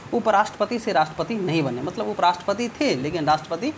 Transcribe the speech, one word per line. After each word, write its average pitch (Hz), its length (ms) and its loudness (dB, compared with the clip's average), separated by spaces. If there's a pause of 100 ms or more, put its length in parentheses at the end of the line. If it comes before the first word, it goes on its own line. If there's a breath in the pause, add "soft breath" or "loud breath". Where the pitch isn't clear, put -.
(140 loud breath)
उपराष्ट्रपति 214 680 2
से 226 120 -2
राष्ट्रपति 160 440 0
नहीं 160 280 0
बने, 127 180 -2
मतलब 208 260 -4
उपराष्ट्रपति 202 600 0
थे 240 260 0
लेकिन 151 300 -2
राष्ट्रपति 165 520 0